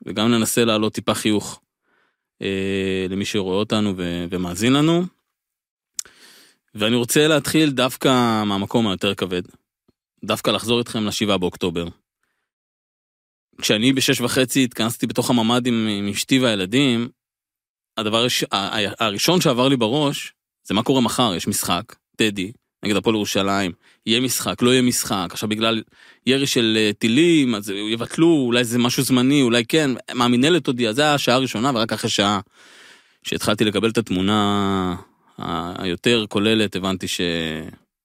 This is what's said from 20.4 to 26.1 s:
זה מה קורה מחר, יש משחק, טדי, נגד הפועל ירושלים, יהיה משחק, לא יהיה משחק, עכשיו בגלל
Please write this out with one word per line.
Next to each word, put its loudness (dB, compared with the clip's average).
זה -6
מה 0
קורה 2
מחר, 0
יש -6
משחק, -4
טדי, -2
נגד 2
הפועל 2
ירושלים, 0
יהיה 2
משחק, -2
לא 4
יהיה 4
משחק, 0
עכשיו -6
בגלל -2